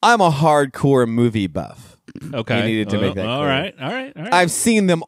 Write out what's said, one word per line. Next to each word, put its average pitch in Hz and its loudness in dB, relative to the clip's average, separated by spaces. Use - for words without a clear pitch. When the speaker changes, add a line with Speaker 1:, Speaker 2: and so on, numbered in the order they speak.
Speaker 1:
I'm 226 4
a 175 4
hardcore 143 2
movie 113 0
buff. - -12
Speaker 2:
Okay. 113 -2
Speaker 1:
He 107 0
needed 107 -2
to 104 -2
Speaker 2:
Oh, 98 0
Speaker 1:
make 95 -2
that 95 -4
Speaker 2:
all 120 -4
Speaker 1:
clear. 147 -2
Speaker 2:
right, 139 -4
all 165 -8
right, 262 -10
all 156 -12
right. 220 -4
Speaker 1:
I've 180 2
seen 214 0
them 165 0